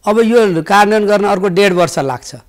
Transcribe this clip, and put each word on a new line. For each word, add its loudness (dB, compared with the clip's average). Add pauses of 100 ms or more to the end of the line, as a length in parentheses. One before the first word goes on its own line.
"अब 0
यो 0
कार्यान्वयन 2
गर्न 0
अर्को -2
डेढ 2
वर्ष -2
लाग्छ।" -8 (140)